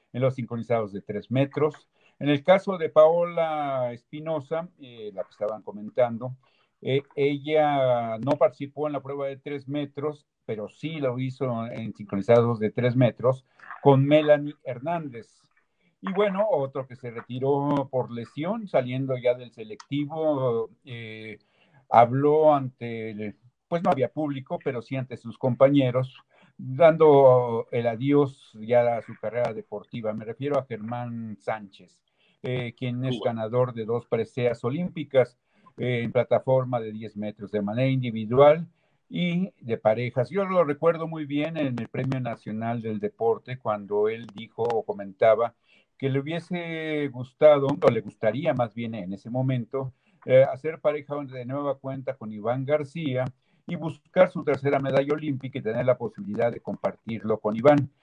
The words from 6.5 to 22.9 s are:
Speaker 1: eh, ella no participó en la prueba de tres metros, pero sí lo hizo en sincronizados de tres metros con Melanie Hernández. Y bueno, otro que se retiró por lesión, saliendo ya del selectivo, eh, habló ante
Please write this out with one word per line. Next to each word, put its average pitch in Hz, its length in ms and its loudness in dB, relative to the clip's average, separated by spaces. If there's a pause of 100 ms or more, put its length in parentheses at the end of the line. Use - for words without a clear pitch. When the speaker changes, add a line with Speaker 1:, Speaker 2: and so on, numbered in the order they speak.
Speaker 1:
eh, 135 220 0 (120)
ella 139 1040 2
no 127 180 -2
participó 147 500 0
en 147 60 -4
la 135 100 -6
prueba 139 240 -6
de 139 100 -8
tres 139 300 -10
metros, 143 580 -6 (200)
pero 107 240 -8
sí 156 300 -10
lo 127 200 -2
hizo 127 480 -4
en 113 280 -10
sincronizados 117 640 2
de 107 100 0
tres 120 280 0
metros 127 480 2 (360)
con 135 240 6
Melanie 147 580 4
Hernández. 131 800 -8 (600)
Y 196 100 -8
bueno, 202 400 0
otro 135 340 -2
que 117 120 -18
se 123 140 -12
retiró 139 800 0
por 117 220 -4
lesión, 165 560 -6
saliendo 131 500 -2
ya 123 180 0
del 123 180 -14
selectivo, 131 1160 -4 (140)
eh, 110 560 -14 (500)
habló 147 640 6
ante 117 580 -4